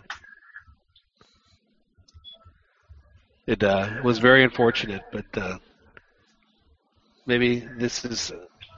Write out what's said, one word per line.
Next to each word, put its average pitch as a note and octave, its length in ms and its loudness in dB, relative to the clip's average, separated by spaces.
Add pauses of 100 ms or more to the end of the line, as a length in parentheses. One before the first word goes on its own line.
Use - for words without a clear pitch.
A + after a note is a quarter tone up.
(3500)
It, A2 180 -2
uh, G2 260 2 (140)
was A#2+ 160 2
very C3 240 8
unfortunate, A#2 680 0
but, G#2+ 140 -10 (120)
uh, F#2 200 -8 (1700)
maybe A#2+ 280 2 (180)
this A#2 260 -4
is A#2 300 -8 (440)